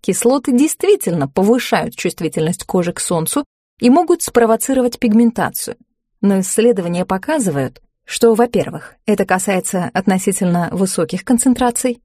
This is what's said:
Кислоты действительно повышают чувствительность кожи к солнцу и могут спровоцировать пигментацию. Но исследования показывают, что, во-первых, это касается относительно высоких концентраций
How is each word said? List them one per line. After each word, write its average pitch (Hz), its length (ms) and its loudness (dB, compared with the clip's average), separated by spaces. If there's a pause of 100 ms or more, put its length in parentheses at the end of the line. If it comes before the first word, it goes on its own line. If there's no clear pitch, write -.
Кислоты 262 520 0
действительно 254 760 0
повышают 220 680 0
чувствительность 170 680 -4
кожи 175 300 -2
к - 80 -10
солнцу 175 440 -2 (360)
и 240 100 4
могут 339 320 2
спровоцировать 240 760 0
пигментацию. 226 760 0 (440)
Но 202 180 0
исследования 185 640 0
показывают, 190 800 -2 (220)
что, 226 300 2
во-первых, 196 600 -2 (100)
это 202 200 0
касается 185 680 -2
относительно 185 800 0
высоких 185 540 -4
концентраций 240 800 0